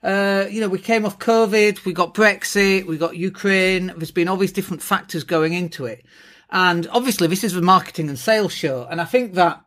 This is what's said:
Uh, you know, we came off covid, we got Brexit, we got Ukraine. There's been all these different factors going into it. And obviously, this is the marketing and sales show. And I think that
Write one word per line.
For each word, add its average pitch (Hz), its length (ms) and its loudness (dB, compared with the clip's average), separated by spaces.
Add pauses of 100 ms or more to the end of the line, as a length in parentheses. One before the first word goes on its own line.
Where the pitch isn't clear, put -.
Uh, 196 460 0
you 202 120 -6
know, 214 80 0
we 190 100 -2
came 220 260 0
off 202 140 -6
covid, 214 640 2
we 185 80 -4
got 170 220 -2
Brexit, 196 720 2
we 165 100 -4
got 165 200 -2
Ukraine. 185 800 0
There's 165 160 -10
been 175 160 0
all 190 80 -2
these 190 160 0
different 190 300 -6
factors 180 420 -4
going 160 280 0
into 175 320 -6
it. 113 220 -12 (420)
And 175 420 0
obviously, 247 360 0
this 180 160 0
is 202 120 -2
the 180 60 -2
marketing 180 480 2
and 139 100 -8
sales 214 340 0
show. 131 360 -4
And 165 120 -6
I 165 40 -2
think 240 300 -2
that 175 320 2